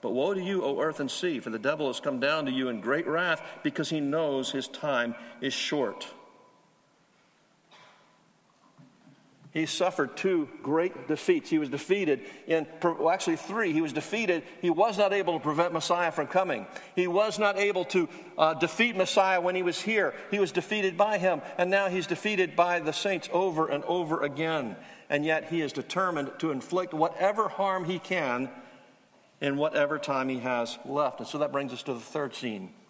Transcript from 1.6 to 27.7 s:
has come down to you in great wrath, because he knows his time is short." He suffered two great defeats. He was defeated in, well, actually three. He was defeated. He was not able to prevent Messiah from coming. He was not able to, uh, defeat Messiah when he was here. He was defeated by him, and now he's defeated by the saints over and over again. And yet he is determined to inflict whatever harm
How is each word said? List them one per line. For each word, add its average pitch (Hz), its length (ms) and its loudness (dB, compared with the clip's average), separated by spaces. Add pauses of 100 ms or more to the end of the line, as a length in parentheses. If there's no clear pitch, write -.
has 123 120 -4
come 135 200 -4
down 147 260 2
to 131 60 -2
you 131 180 0
in 110 120 -4
great 143 260 0
wrath, 165 340 0 (220)
because - 260 -2
he 156 100 0
knows 139 520 0
his 135 160 -2
time 120 480 -2 (260)
is 135 120 -2
short." 127 540 -2 (3500)
He 156 120 0
suffered 175 500 0
two 175 320 2 (160)
great 165 460 0
defeats. 156 400 2
He 160 100 4
was 151 80 -2
defeated 147 540 0 (260)
in, 160 180 2 (160)
well, 165 280 2
actually 180 260 2
three. 196 380 -2
He 156 80 4
was 151 100 0
defeated. 180 520 0 (180)
He 175 80 2
was 185 280 4
not 202 140 4
able 185 220 2
to 135 100 -2
prevent 165 300 2
Messiah 170 400 2
from 147 140 -2
coming. 175 380 0 (300)
He 180 100 2
was 196 320 2
not 202 200 2
able 196 260 2
to, 180 240 2 (300)
uh, 160 160 6
defeat 185 420 0
Messiah 190 460 4
when 180 140 0
he 185 60 0
was 175 200 0
here. 202 320 2 (180)
He 208 80 0
was 185 140 2
defeated 190 420 0
by 208 220 4
him, 175 240 2 (160)
and 180 120 2
now 196 200 4
he's 180 180 -2
defeated 185 480 0
by 175 240 4
the 151 140 -2
saints 190 400 -2
over 170 340 2
and 143 160 -2
over 170 400 0
again. 143 540 -2 (320)
And 147 160 2
yet 156 240 0
he 165 120 0
is 143 120 -2
determined 151 680 -2
to 165 120 0
inflict 180 420 -2
whatever 185 560 2
harm 190 340 0